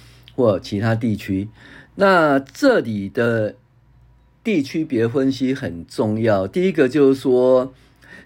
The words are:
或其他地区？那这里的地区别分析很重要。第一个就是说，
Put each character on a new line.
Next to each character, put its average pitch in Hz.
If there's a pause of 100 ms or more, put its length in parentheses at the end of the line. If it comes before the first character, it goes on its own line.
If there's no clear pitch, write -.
(340)
或 110
其 101
他 113
地 113
区？ 98 (460)
那 165
这 220
里 104
的 113 (920)
地 196
区 160
别 117
分 135
析 131
很 85
重 110
要。 101
第 180
一 -
个 151
就 135
是 135
说， 127 (540)